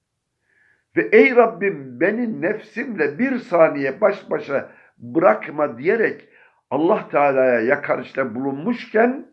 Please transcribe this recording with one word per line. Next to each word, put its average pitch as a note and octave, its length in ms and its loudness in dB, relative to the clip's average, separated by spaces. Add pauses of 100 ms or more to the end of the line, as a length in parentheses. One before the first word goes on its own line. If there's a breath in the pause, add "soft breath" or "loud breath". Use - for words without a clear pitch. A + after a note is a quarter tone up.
(960)
ve A2+ 160 0
"Ey B3+ 240 6
Rabbim, E3+ 640 0
beni G#3 420 -2
nefsimle G3 760 -4
bir B3+ 200 -2
saniye C#3+ 640 0
baş G3+ 300 0
başa C#3+ 420 -4 (260 loud breath)
bırakma." D3+ 800 0
diyerek F3 500 -2 (420 soft breath)
Allah E3 380 0
Teala'ya C3 520 2
yakarışta B2+ 720 -2
bulunmuşken, G#3+ 1000 -2